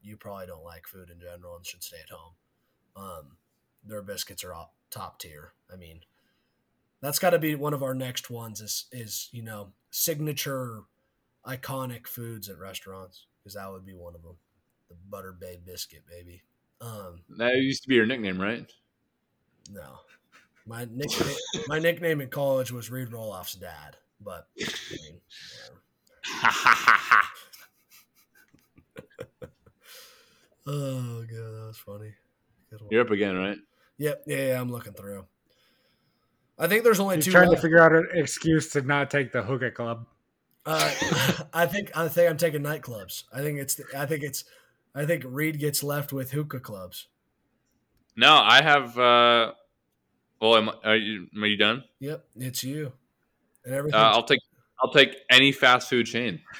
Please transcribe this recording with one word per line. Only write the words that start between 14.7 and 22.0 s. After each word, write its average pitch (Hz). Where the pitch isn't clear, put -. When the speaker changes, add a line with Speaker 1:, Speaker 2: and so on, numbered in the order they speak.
Speaker 1:
The 87
Butter 98
Bay 90
biscuit, 87
baby. 87
Um, 101
Speaker 2:
That 120
used 135
to 127
be 131
your 113
nickname, 107
right? 104
Speaker 1:
No. 76
My 117
nickna-, 139
<laughs> -
my 151
nickname 165